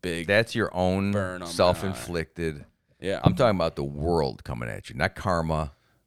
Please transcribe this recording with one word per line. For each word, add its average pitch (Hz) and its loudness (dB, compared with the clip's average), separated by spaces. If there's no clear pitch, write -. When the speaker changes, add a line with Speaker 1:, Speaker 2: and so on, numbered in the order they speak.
Speaker 1:
big 85 -4
Speaker 2:
That's 104 4
your 110 2
own 95 2
Speaker 1:
burn 92 -2
on 90 -10
my 90 -8
eye. - -8
Speaker 2:
self-inflicted. 87 0
Speaker 1:
Yeah. 92 -4
Speaker 2:
I'm 180 4
talking 120 4
about 82 0
the - -4
world 71 -2
coming 58 -8
at 50 -12
you, - -14
not 78 -2
karma. 80 -2